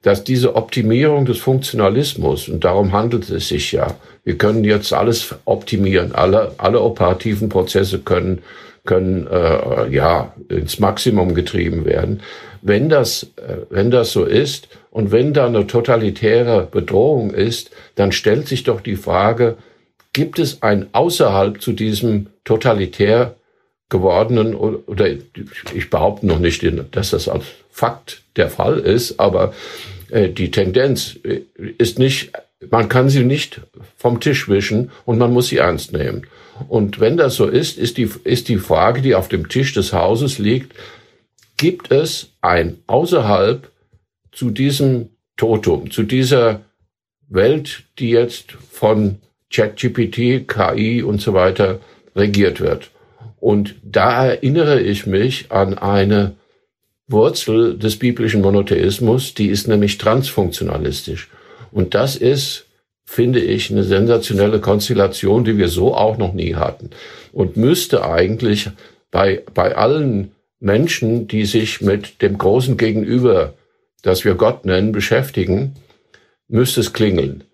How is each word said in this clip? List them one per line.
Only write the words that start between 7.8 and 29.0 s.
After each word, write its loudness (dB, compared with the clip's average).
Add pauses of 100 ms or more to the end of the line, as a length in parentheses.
können, -2 (460)
können, 0
äh, 0
ja, 0 (140)
ins -4
Maximum 0
getrieben -2
werden. -2 (400)
Wenn 2
das, 0 (120)
äh, -12 (120)
wenn 0
das 2
so 2
ist 0 (200)
und -2
wenn 2
da 4
eine 0
totalitäre 2
Bedrohung 2
ist, -4 (240)
dann 0
stellt 0
sich -4
doch 0
die -6
Frage, 0 (560)
gibt -2
es -4
ein 0
außerhalb 2
zu -4
diesem -2 (180)
totalitär 2 (540)
gewordenen, 2
o-, -4
oder 0
ich -12
behaupte 0
noch 2
nicht, 0 (260)
dass -4
das -2
als -4 (260)
Fakt -6 (120)
der 0
Fall 0
ist, 0